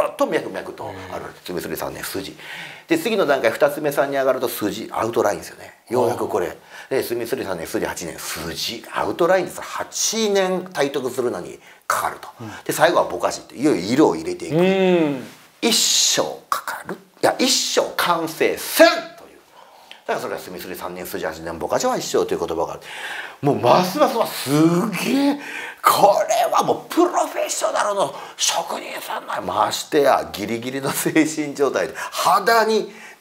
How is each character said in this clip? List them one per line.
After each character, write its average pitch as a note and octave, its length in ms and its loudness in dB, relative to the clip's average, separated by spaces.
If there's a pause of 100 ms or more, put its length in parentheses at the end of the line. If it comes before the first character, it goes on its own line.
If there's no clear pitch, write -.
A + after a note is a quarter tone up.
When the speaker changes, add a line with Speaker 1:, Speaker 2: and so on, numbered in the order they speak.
(180)
Speaker 1:
と - 80 2
脈 D3+ 240 -4
々 F#2 220 -10
と - 180 -12 (220)
あ - 60 -10
る。 - 80 -12
Speaker 2:
へ - 20 -12
え。 - 40 -14 (120)
Speaker 1:
墨 F2+ 180 -6
す F2 60 -10
り E2 80 -6
三 D#2 180 -6
年、 - 120 -10
筋。 D#2 320 -8 (500)
で、 E3 100 2
次 A3+ 200 0
の F3+ 80 4
段 C#3 160 4
階、 A2+ 100 4
二 C#3+ 180 2
つ D3+ 120 -6
目 D3 100 0
さ C#3+ 140 2
ん C#3 60 -6
に C#3 60 -2
上 C3+ 60 0
が C3 100 4
る C3 60 -2
と B2+ 80 -2
筋、 A2 440 -4
ア - 140 -2
ウ A#2 60 -2
ト A#2 120 4
ラ G2+ 100 6
イ - 20 -2
ン D#2+ 40 -8
で - 40 -12
す - 60 -12
よ - 80 -18
ね。 - 200 -20 (120)
よ B2 160 2
う - 20 2
や A2 80 0
く A2 120 -4
こ G#2 120 0
れ。 F2 80 0
Speaker 2:
あ D#2 40 -6
あ。 D2+ 40 -12 (340)
Speaker 1:
で、 C3 140 0
墨 A#2+ 240 -4
す - 80 -2
り A2 100 -4
三 F#2 120 -4
年、 D#2+ 100 -8
筋 F#2 180 -2
八 D#2 200 -6
年、 D2+ 120 -10
筋、 - 760 -8
ア - 140 -2
ウ G2+ 100 -2
ト F3 120 2
ラ F#3 100 4
イ F3+ 60 2
ン - 20 -4
で - 60 -12
す。 - 100 -12
八 - 720 -2
年 F#3 420 0
体 C#3+ 180 0
得 C3 200 -4
す B2 100 -4
る A#2+ 80 2
の G2 100 -4
に D#2+ 200 -12 (260)
か - 180 0
か D#2+ 60 0
る - 100 -10
と。 - 100 -16 (120)
Speaker 2:
う A2+ 40 -12
ん。 G#2+ 60 -12 (140)
Speaker 1:
で、 - 80 -2
最 D#3+ 180 6
後 E3 60 4
は - 60 4
ぼ - 160 -4
か - 120 0
し - 100 -10
っ - 20 -20
て、 - 120 -20
い A2+ 80 -6
よ C#3 120 4
い F2 120 -2
よ A2+ 60 0
色 C3 160 8
を E2+ 60 0
入 D#2+ 80 -6
れ E2+ 120 -4
て - 120 -10
い - 20 -8
く。 D3 80 0
Speaker 2:
う E3+ 40 4
ん。 F3+ 600 2 (380)
Speaker 1:
一 A3+ 140 2
生 - 480 2 (260)
か - 160 -2
か - 220 -8
る？ F#3+ 100 -8 (240)
い - 40 0
や、 G3 120 4
一 B3+ 100 2
生 - 340 2 (140)
完 E3 320 0
成 A2+ 300 0
せ - 280 6
ん - 20 8
と F4 60 4
い - 20 -2
う。 - 40 -4 (1080)
だ - 0 -
か A#3 60 -2
ら D#3+ 60 -4
そ B2 80 -6
れ G2 60 -4
は - 60 -6
墨 F2+ 200 -12
す F2+ 80 -12
り F#2 80 -8
三 F2+ 200 -10
年、 F2+ 100 -10
筋 F2+ 180 -8
八 D#2+ 180 -6
年、 E2 180 -8
ぼ E2+ 80 -4
か - 120 2
し - 60 -2
は B3+ 100 0
一 F#3+ 80 -4
生 G2+ 220 2
と - 80 -2
い F2 40 -2
う - 20 -2
言 - 80 -2
葉 E2 180 -2
が D2 80 -8
あ - 40 -12
る。 - 40 -16 (600)
も C#3+ 120 2
う A2 60 0
ま C#3+ 260 6
す F#3 140 -4
ま D4+ 100 6
す、 A3+ 80 -2
わ、 G#3+ 80 2
す - 240 -6 (540)
げ C#4 280 2
え。 C#4+ 80 -2 (440)
こ F3+ 440 6
れ C#3 240 2
は - 120 2
も - 260 -2
う - 0 -
プ F4+ 160 4
ロ D#4 220 0
フ - 100 -8
ェ - 80 -2
ッ - 40 -8
シ - 140 -4
ョ - 80 0
ナ - 180 0
ル G3+ 60 0
の G3 200 -2 (200)
職 - 440 -2
人 - 220 -10
さ - 180 -6
ん - 80 -14
だ。 - 140 -4
ま G2 300 2
し - 140 -6
て D3+ 160 2
や、 B2+ 320 4
ギ F#2+ 140 -6
リ A2+ 120 -4
ギ B2+ 120 -6
リ C3+ 100 -6
の C#3 100 -4
精 - 200 -2 (140)
神 D3+ 280 -4
状 C3+ 180 2
態 F2+ 160 0
で、 - 80 -10
肌 G#3 720 2
に G#3+ 260 0 (300)